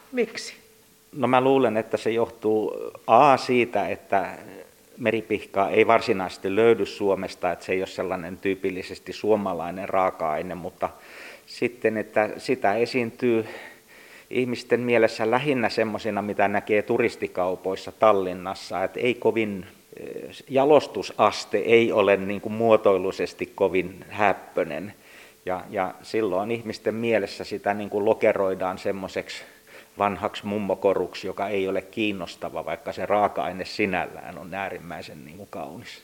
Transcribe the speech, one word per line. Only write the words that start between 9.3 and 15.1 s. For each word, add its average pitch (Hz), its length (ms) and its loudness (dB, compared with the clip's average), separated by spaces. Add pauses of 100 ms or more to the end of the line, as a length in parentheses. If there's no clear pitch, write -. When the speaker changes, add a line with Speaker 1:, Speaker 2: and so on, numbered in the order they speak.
Speaker 2:
raaka-aine, 87 680 0
mutta 90 340 -6 (580)
sitten, 110 500 -2
että 107 400 0
sitä 107 380 0
esiintyy 117 720 0 (840)
ihmisten 120 500 0
mielessä 113 500 2